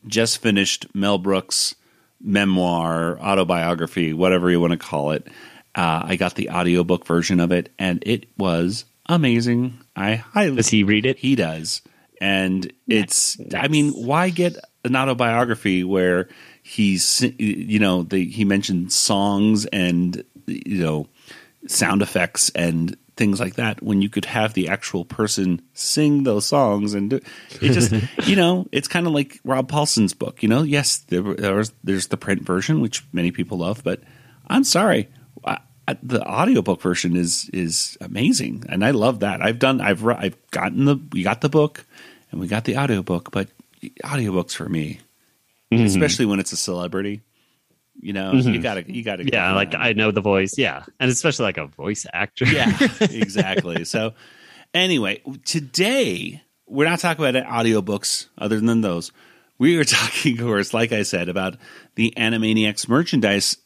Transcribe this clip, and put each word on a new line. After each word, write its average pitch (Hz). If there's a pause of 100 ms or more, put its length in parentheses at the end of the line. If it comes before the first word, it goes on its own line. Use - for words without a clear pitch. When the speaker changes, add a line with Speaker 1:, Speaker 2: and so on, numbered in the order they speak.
Speaker 1:
just 113
finished 98
Mel 101
Brooks' 95 (460)
memoir, 87
autobiography, 85
whatever 90
you 87
wanna 85
call 73
it. - (480)
Uh, 85
I 90
got 90
the -
audiobook 87
version 87
of 85
it, 87
and 90
it 117 (100)
was 90 (220)
amazing. 120 (180)
I 104
highly 151
Speaker 2:
Does 117
he 107
read 107
it? 131
Speaker 1:
He 135
does. 80 (400)
And 95 (140)
it's, -
Speaker 2:
Nice. -
Speaker 1:
I 143
mean, 147
why 147
get 175 (280)
an 123
autobiography 117
where 90 (340)
he's, 98 (160)
you 104
know, 92
the, 92
he 107
mentioned 95
songs 104
and, 90 (240)
you 98
know, 76 (580)
sound -
effects -
and 85 (220)
things 101
like 95
that 113
when 101
you 101
could 104
have 110
the 90
actual 95
person 98 (100)
sing 147
those 104
songs 104
and 101
do, 135 (420)
it 127
just, 113 (180)
Speaker 2:
<laughs> -
Speaker 1:
you 196
know, 185
it's 139
kinda 175
like 143
Rob 131
Paulson's 143
book, -
you 110
know? 123
Yes, 143
there, -
there 98
was, 110 (100)
there's 95
the -
print 98
version, 98
which 120 (100)
many 87
people 92
love, 87
but - (480)
I'm 269
sorry, - (380)
I, - (300)
I, 139
the 123
audiobook 123
version 87
is, 85
is 85
amazing, -
and 95
I 123
love 117
that. 98
I've 113
done, 131
I've 101
re-, 117
I've -
gotten 101
the, 139 (160)
we 92
got 101
the 151
book 151 (440)
and 85
we 90
got 107
the 110
audiobook, 98
but 98 (560)
audiobooks 104
for -
me, 78 (720)
Speaker 2:
Mm-hmm. 113
Speaker 1:
especially 107
when 101
it's -
a 87
celebrity. 95 (800)
You 101
know, 95
Speaker 2:
Mm-hmm. 123
Speaker 1:
you 90
gotta, 95
you 117
gotta 98
go -
Speaker 2:
Yeah, 95
Speaker 1:
for 95
Speaker 2:
like, 98
Speaker 1:
that. -
Speaker 2:
I 117
know 107
the 104
voice, 95
yeah. 80 (160)
And 127
especially, 135
like, 95
a 76
voice 80
actor. 101
Speaker 1:
Yeah, 143 (120)
Speaker 2:
<laughs> -
Speaker 1:
exactly. 95
So, 110 (580)
anyway, 156 (220)
today, 147 (240)
we're 143
not 170
talking 160
about 127
audiobooks 107 (100)
other 107
than 117
those. 87 (460)
We 160
are 147
<laughs> -
talking, -
of 117
course, 104
like 113
I 107
said, 87
about 92 (380)
the 113
Animaniacs 110
merchandise 175